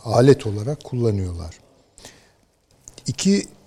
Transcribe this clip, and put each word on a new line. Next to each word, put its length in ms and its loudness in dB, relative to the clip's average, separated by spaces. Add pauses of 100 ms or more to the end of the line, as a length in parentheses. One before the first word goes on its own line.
alet 420 4
olarak 380 -8
kullanıyorlar. 680 -4 (1500)
İki 400 0 (200)